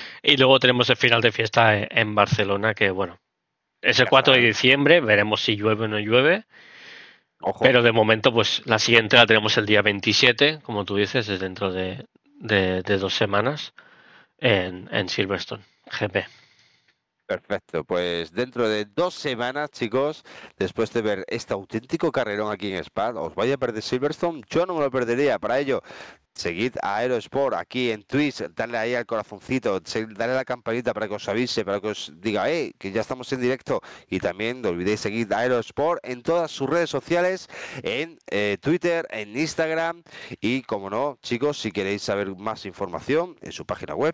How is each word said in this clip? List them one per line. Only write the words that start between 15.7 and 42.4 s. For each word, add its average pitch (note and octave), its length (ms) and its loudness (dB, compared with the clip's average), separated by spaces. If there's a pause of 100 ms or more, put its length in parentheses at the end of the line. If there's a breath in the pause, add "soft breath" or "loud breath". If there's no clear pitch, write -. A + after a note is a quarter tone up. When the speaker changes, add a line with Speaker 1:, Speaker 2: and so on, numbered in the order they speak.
Speaker 1:
G - 220 -6
P. - 160 -4 (1000 soft breath)
Speaker 2:
Perfecto, F2+ 580 -6
pues E2+ 500 -2
dentro A#2+ 360 -2
de G#2 160 -2
dos D3 280 -2
semanas, C3 580 -6
chicos, C3 520 -2 (340 loud breath)
después G2+ 360 -4
de A#2 80 0
ver G#2 260 -2
este - 260 -8
auténtico A2+ 580 -4
carrerón G#2+ 400 -2
aquí G2+ 200 -6
en F#2+ 120 -4
Spa, G2+ 280 -4
¿os E2 220 -8
vaya B2 220 0
a - 20 -4
perder A#2+ 240 -4
Silverstone? D3 680 -4
Yo E3+ 160 2
no F#3 100 -4
me D#3 60 -2
lo C#3 100 0
perdería. B2 480 0
Para A2 180 -2
ello, C3+ 240 -2 (540 loud breath)
seguid F#2 460 -4
a G2+ 160 -4
Aerosport B2 580 -2
aquí A#2+ 360 -4
en G#2+ 120 -8
Twitch, C#3 400 -2 (120)
darle A#2 220 -4
ahí A#2 180 -2
al A#2+ 100 -4
corazoncito, A2 800 -4
se-, A2 220 -4
darle A2+ 260 -4
a C3 40 -2
la C3 80 -4
campanita A#2+ 480 -4
para G#2 140 -4
que G2 60 -8
os G#2 160 -6
avise, A#2 340 -2
para G2+ 160 -2
que G2 80 -6
os G2+ 280 -8
diga, G2+ 360 -2
"Eh, D#3+ 260 -4
que G2 140 -10
ya A2 100 -2
estamos B2+ 300 -10
en C3 80 -4
directo". B2 420 -2 (280 loud breath)
Y F#2 100 -4
también G#2 420 -4
no A2 80 -2
olvidéis F2+ 300 -2
seguir G#2+ 340 -4
a G2+ 60 0
Aerosport B2+ 640 -2
en B2 180 -10
todas E3 280 0
sus C3+ 180 -6
redes E3 200 0
sociales, F3 580 -2 (360 loud breath)
en, C#3+ 360 -6 (100)
eh, G#2 300 0
Twitter, E3+ 520 0
en G#2+ 260 -10
Instagram. D#3+ 680 -2 (380 loud breath)
Y, B2 220 -2
como G2 260 -6
no, B2 320 -2
chicos, C#3+ 360 -2
si A2 140 -6
queréis G2+ 300 -2
saber G2+ 340 -4
más G#2+ 300 -8